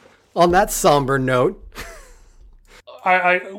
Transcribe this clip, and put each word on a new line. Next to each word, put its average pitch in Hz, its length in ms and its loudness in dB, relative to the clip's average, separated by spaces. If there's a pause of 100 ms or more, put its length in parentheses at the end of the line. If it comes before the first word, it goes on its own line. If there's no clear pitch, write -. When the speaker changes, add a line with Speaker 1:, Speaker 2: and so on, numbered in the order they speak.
(340)
Speaker 1:
On 175 180 4
that 202 200 2
somber 143 460 2
note. 131 440 0 (140)
<laughs> - 1300 -20
Speaker 2:
I, 185 100 0
I, 180 260 0 (180)